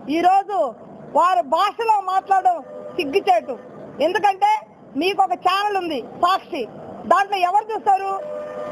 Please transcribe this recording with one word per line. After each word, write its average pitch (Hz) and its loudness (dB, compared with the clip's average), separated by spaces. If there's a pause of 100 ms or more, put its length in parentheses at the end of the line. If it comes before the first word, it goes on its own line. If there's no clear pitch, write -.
(100)
ఈరోజు 349 2 (400)
వారి 349 4
భాషలో 392 2
మాట్లాడడం 370 2 (340)
సిగ్గుచేటు. 294 2 (440)
ఎందుకంటే 403 2 (360)
మీకు 392 2
ఒక 359 0
ఛానల్ 392 0
ఉంది 320 -2
సాక్షి, 339 -2 (420)
దాంట్లో 392 0
ఎవరు 403 0
చూస్తారు? 392 -2 (520)